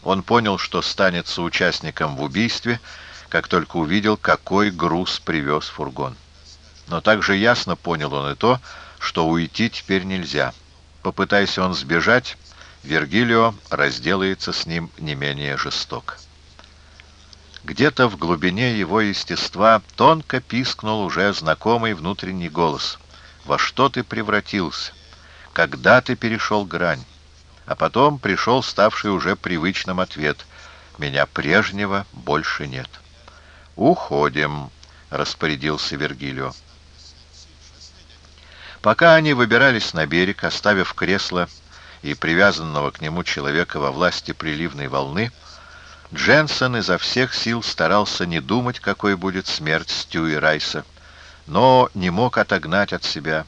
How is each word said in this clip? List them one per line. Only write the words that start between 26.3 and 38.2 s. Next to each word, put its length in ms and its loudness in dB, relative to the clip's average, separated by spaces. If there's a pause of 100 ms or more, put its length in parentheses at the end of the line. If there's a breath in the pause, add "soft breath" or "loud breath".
грань?» 400 -2 (640)
А 80 -4
потом 460 2
пришел 420 2
ставший 480 0
уже 240 0
привычным 640 -4
ответ: 480 -4 (520 loud breath)
«Меня 280 0
прежнего 840 0
больше 560 -4
нет». 200 -10 (840 loud breath)
«Уходим», 960 0 (400 loud breath)
распорядился 840 -4
Вергилио. 580 -6 (2250 loud breath)